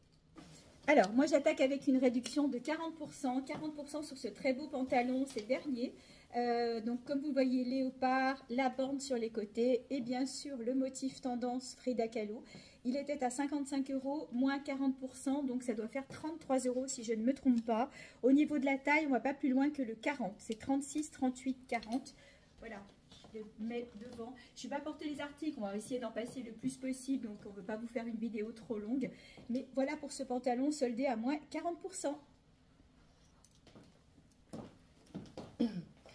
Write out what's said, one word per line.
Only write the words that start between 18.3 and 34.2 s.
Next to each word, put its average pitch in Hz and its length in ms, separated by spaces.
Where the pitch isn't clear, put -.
niveau 294 260
de 254 60
la 277 120
taille, 294 300
on 277 40
va 240 100
pas 269 140
plus 294 160
loin 269 200
que 285 120
le 220 120
quarante. 254 440
C'est 220 200
trente-six, 277 540
trente-huit, 254 440
quarante. 226 460
Voilà, 214 240
je 220 40
le 208 60
mets 240 280
devant. 240 340
Je - 80
vais 254 100
pas 294 60
porter 302 280
les 285 120
articles, 294 380
on 208 80
va 196 100
essayer 247 240
d'en 226 100
passer 240 320
le 226 100
plus 254 240
possible, 262 520
donc 208 180
on 208 40
veut 196 120
pas 214 140
vous 233 100
faire 233 200
une 226 100
vidéo 220 340
trop 226 280
longue. 214 320
Mais 254 260
voilà 277 220
pour 285 140
ce - 140
pantalon 254 480
soldé 247 340
à 262 80
moins 247 240
quarante 330 280
pour 370 160
cent. 294 240